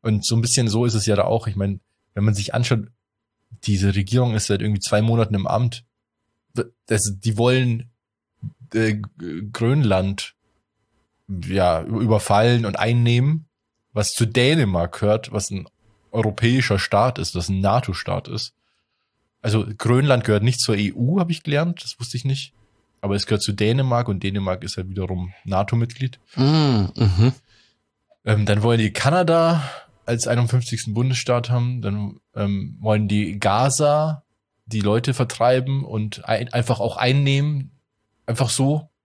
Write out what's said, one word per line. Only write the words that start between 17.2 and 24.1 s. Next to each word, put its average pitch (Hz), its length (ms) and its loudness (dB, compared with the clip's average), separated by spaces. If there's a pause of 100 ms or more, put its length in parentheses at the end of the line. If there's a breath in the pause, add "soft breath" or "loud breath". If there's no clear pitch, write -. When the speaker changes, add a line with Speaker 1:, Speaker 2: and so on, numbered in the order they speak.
Speaker 1:
was 87 120 -4
ein 95 140 -2
nato-Staat 98 680 -2
ist. - 260 -10 (880)
Also 110 240 0 (120)
Grönland 123 480 4
gehört 104 180 2
nicht 123 160 0
zur 110 160 0
E 101 160 0
U, 147 280 0
hab 170 100 0
ich 160 140 -4
gelernt, 160 400 -2
das - 160 -14
wusste 120 180 -10
ich 120 80 -8
nicht. 135 280 -4 (480)
Aber 101 140 -2
es 101 100 -2
gehört 104 160 0
zu - 100 -4
Dänemark 120 560 0
und 98 160 -4